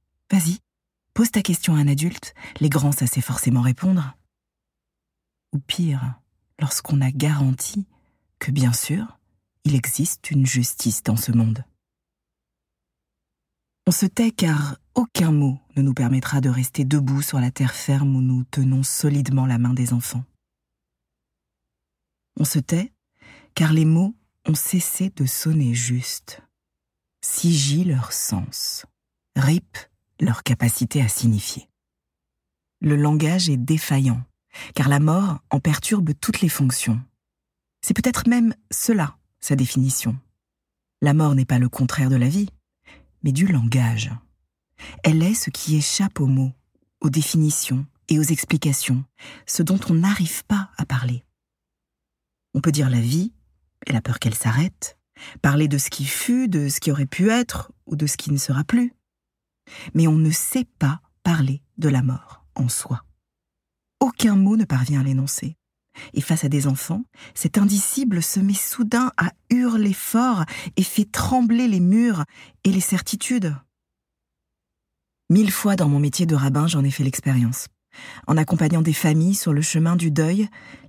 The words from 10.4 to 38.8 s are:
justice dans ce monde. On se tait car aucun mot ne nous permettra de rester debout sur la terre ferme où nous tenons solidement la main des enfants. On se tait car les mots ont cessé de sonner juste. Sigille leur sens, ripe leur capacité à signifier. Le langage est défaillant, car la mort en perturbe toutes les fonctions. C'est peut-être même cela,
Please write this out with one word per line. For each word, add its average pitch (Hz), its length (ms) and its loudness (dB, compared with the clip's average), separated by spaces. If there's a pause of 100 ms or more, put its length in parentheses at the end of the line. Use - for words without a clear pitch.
justice 123 580 -2
dans - 140 0
ce 113 160 -2
monde. 113 320 2 (2250)
On 180 60 2
se - 140 0
tait 226 260 0
car 147 460 0 (180)
aucun 180 380 2
mot 139 260 2 (160)
ne 143 60 2
nous 135 120 2
permettra 127 460 0
de 131 100 2
rester 127 360 -2
debout 139 360 0
sur 139 200 -2
la 123 100 -2
terre 127 240 -2
ferme 139 400 0
où 131 60 0
nous 127 240 0
tenons 131 380 0
solidement 135 600 0
la 127 120 0
main 123 160 2
des 123 180 -2
enfants. 123 320 -4 (2250)
On 151 60 0
se - 120 -2
tait 170 360 -4 (600)
car 156 200 2
les 160 100 4
mots 170 320 2 (320)
ont 156 80 2
cessé - 600 -4
de 135 80 0
sonner 139 500 0
juste. 123 680 -6 (800)
Sigille 156 640 0
leur 135 300 -2
sens, - 720 -6 (500)
ripe 143 420 0 (440)
leur - 220 0
capacité 127 580 0
à 117 80 2
signifier. - 600 -2 (1080)
Le 147 160 2
langage 156 540 2
est 139 80 2
défaillant, 135 680 0 (500)
car 139 140 0
la 143 140 4
mort 165 500 0
en 143 80 2
perturbe 156 520 0 (100)
toutes - 180 -2
les 175 100 2
fonctions. 127 540 -2 (800)
C'est - 120 0
peut-être - 340 0
même 233 280 2 (160)
cela, 185 460 -2 (240)